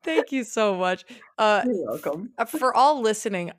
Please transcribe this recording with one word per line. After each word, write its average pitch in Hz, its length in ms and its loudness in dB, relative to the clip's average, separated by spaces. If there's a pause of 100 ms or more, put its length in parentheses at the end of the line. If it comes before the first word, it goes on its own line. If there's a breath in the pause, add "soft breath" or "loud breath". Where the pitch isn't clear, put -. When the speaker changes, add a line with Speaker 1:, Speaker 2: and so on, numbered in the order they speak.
Speaker 1:
Thank 320 280 0
you 262 120 -2
so 214 320 0
much. 185 280 -2 (340 loud breath)
Uh, 214 280 4
Speaker 2:
You're 202 200 -2
welcome. 151 520 -6
Speaker 1:
f-, 233 140 -2
for 262 240 0
all 277 260 4
listening, 208 580 -2